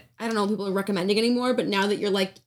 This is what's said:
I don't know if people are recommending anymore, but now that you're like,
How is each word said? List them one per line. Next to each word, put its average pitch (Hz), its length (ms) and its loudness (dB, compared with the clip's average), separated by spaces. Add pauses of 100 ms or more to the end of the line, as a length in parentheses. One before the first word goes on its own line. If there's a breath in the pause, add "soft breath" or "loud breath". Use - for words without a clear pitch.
(200)
I 220 60 -8
don't 226 100 -4
know 208 80 2
if 202 60 0
people 202 180 -2
are 196 40 -2
recommending 196 480 0
anymore, 247 340 2
but 214 140 0
now 196 200 2
that 202 100 0
you're 202 120 0
like, 190 240 0 (140)